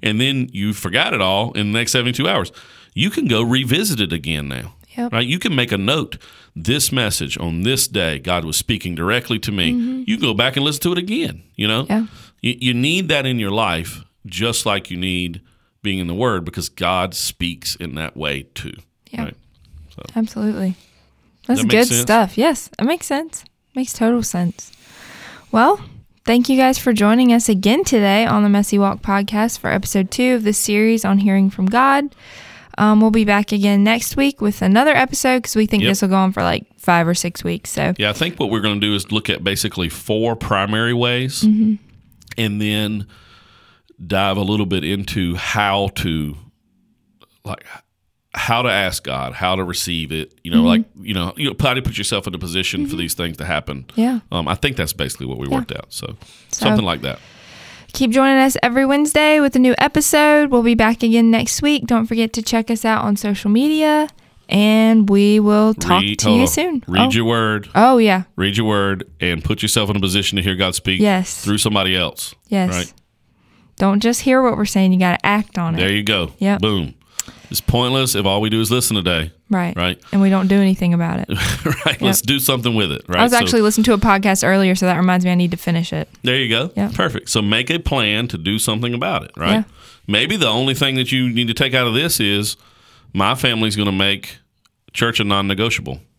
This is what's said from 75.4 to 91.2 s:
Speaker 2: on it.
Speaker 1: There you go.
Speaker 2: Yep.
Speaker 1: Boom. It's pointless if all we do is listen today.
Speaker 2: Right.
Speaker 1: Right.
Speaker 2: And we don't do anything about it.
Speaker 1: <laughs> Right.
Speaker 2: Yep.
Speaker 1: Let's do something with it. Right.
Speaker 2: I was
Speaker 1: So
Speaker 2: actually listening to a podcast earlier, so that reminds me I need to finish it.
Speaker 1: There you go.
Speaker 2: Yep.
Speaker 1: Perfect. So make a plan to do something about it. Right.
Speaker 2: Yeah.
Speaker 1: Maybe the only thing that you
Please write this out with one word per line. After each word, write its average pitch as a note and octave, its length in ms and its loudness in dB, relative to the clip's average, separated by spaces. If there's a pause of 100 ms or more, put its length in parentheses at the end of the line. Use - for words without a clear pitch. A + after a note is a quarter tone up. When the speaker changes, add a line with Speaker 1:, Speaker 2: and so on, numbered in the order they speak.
Speaker 2:
on E3 180 -2
it. - 40 -2
Speaker 1:
There F3+ 120 2
you G#2 120 0
go. G2+ 360 0
Speaker 2:
Yep. G2+ 220 0
Speaker 1:
Boom. F#2+ 320 0 (560)
It's A2+ 120 -6
pointless B2 540 0
if G2+ 100 0
all G2 160 2
we A2 80 0
do A2 100 2
is G#2+ 120 0
listen A#2+ 260 0
today. E2 340 0 (180)
Speaker 2:
Right. F3+ 280 -2
Speaker 1:
Right. F2+ 200 -2 (140)
Speaker 2:
And G3 100 2
we G3 80 4
don't F#3+ 180 2
do G3 120 4
anything F#3+ 340 2
about E3+ 280 -2
it. - 80 -8
Speaker 1:
<laughs> - 80 -4 (480)
Right. D3+ 100 0
Speaker 2:
Yep. - 60 -10
Speaker 1:
Let's F#3+ 200 0
do C3+ 180 0
something B2 360 0
with G2 160 0
it. C2 160 -8
Right. F2 120 -2
Speaker 2:
I A3 40 4
was A#3+ 80 2
Speaker 1:
So A#3+ 60 2
Speaker 2:
actually A3 240 2
listening G#3+ 240 2
to A#3 80 4
a G3+ 40 2
podcast G3 480 2
earlier, F#3+ 300 4
so F#3 100 -2
that F3+ 120 2
reminds F3+ 280 2
me F3+ 60 2
I F3+ 40 2
need F3 160 2
to F3+ 60 -6
finish E3+ 360 -2
it. D#3 160 -8 (140)
Speaker 1:
There B2 140 2
you B2 120 0
go. B2 260 0
Speaker 2:
Yep. G3+ 180 -2
Speaker 1:
Perfect. B2 360 -2
So A2 120 0
make A2 280 0
a E3 100 0
plan A#2 500 -2
to F#2 80 -8
do F#2+ 220 -2
something A#2 340 -2
about D#3+ 300 -4
it. - 140 -18
Right. E2+ 140 0
Speaker 2:
Yeah. A3 120 2 (440)
Speaker 1:
Maybe B2+ 300 0
the D3 100 2
only B2+ 260 0
thing C3+ 220 -2
that B2+ 160 -2
you B2+ 180 0